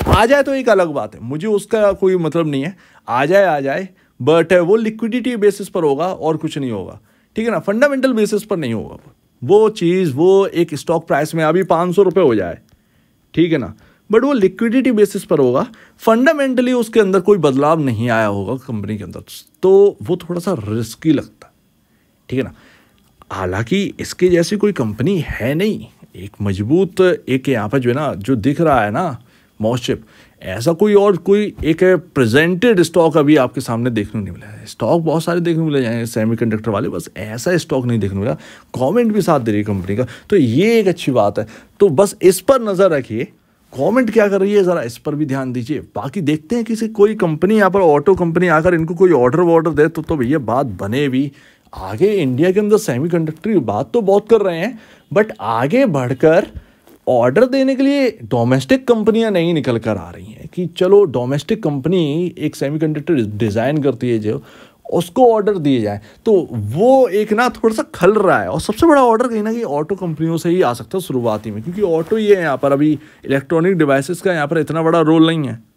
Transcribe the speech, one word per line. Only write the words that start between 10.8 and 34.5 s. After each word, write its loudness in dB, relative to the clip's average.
प्राइस -2
में 0
अभी 2
पाँच 0
सौ 4
रुपये 2
हो 4
जाए, -4
ठीक 2
है 0
ना, -6
but 4
वो 0
लिक्विडिटी 0
बेसिस 0
पर -2
होगा, 2
फंडामेंटली 0
उसके 0
अंदर 2
कोई 2
बदलाव 2
नहीं -2
आया 2
होगा -4
कंपनी -8
के -12
अंदर, -14
तो 6
वो -2
थोड़ा -8
सा -4
रिस्की -4
लगता -4
है, -20
ठीक -4
है -2
ना। -12
हालांकि -4
इसके -2
जैसी 2
कोई 0
कंपनी -2
है -4
नहीं, -2
एक -14
मजबूत, 0
एक -2
यहाँ -2
पर 0
जो -2
है 0
ना, -4
जो -4
दिख -2
रहा 2
है -2
ना, -4
मॉइस्चर, -2
ऐसा -2
कोई 2
और 4
कोई 0
एक 0
प्रेजेंटेड 2
स्टॉक 2
अभी 4
आपके 0
सामने -2
देखने -6
नहीं -10
मिला -18
है। -20